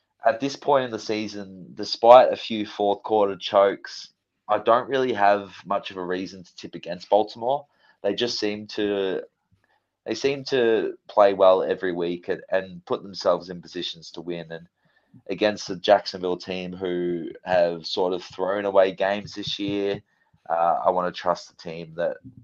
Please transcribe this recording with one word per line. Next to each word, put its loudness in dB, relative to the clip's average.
at 2
this -6
point 0
in -8
the -6
season, -8
despite 8
a 0
few -4
fourth -2
quarter 0
chokes, 0
I 0
don't 2
really 0
have 2
much -4
of -14
a -6
reason -8
to -20
tip -16
against -12
Baltimore. 0
They 0
just -4
seem -4
to, -2
they -6
seem -2
to 0
play 4
well 6
every -2
week -4
and, -6
and -6
put -4
themselves -2
in -12
positions -12
to -14
win. -10
And -14
against -2
the -8
Jacksonville 0
team -10
who -4
have 0
sort -2
of -6
thrown -4
away 4
games -2
this -8
year, -4
uh, 0
I 4
wanna 0
trust -4
the -16
team -12
that -4